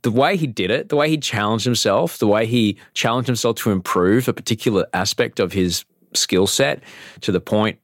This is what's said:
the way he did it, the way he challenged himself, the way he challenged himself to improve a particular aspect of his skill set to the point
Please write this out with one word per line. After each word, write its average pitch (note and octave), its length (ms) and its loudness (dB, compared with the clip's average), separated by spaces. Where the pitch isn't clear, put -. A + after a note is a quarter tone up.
the A#2+ 80 0
way C#3+ 260 2
he D#3 100 -2
did G#2 240 -2
it, C3 160 -2
the - 80 -2
way D3 140 2
he D#3+ 80 0
challenged G#2+ 480 -2
himself, A2+ 520 0
the A2+ 100 2
way G#2 180 2
he A2 320 0
challenged A#2+ 340 -2
himself A#2 300 0
to - 140 0
improve F#2+ 580 2
a - 40 0
particular G#2+ 600 -2
aspect A2 480 -2
of F2+ 100 0
his F#2 320 -2
skill G2 340 2
set - 340 0
to - 140 -4
the F2+ 80 0
point G#2+ 420 0